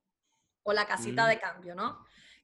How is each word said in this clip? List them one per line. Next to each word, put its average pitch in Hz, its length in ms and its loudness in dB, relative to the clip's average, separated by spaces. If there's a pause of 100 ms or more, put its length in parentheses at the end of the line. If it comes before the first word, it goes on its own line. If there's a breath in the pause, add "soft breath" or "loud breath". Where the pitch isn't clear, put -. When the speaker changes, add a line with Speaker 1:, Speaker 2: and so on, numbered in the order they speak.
(640)
Speaker 1:
O 208 100 0
la 208 140 2
casita 233 360 0
Speaker 2:
Ujú. 226 60 8
Speaker 1:
de 220 100 4
cambio, 175 360 -8
¿no? 220 280 -6 (400 loud breath)